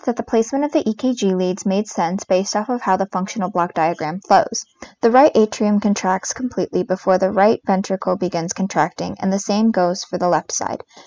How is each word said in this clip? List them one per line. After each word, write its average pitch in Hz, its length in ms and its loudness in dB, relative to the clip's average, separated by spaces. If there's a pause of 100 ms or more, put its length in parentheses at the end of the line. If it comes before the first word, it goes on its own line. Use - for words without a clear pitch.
that 233 100 0
the - 60 -6
placement 233 420 -2
of 294 80 -2
the 294 160 0
E 220 60 0
K 254 220 -2
G 196 180 0
leads 185 320 -2
made 202 220 0
sense 185 360 -4
based 190 320 0
off 214 140 -4
of 240 140 -4
how 185 140 2
the 196 100 -2
functional 185 420 -4
block 180 240 -2
diagram 165 540 -2
flows. - 360 4 (380)
The 233 80 4
right 269 240 6
atrium 214 460 2
contracts 190 540 0
completely 190 500 -2
before 185 340 0
the 190 140 0
right 214 340 4
ventricle 190 500 0
begins 175 380 -4
contracting, 180 640 -2
and 190 140 -2
the 196 60 -2
same 214 320 0
goes 180 320 0
for 185 160 -6
the 180 100 0
left 160 220 0
side. - 320 -6 (240)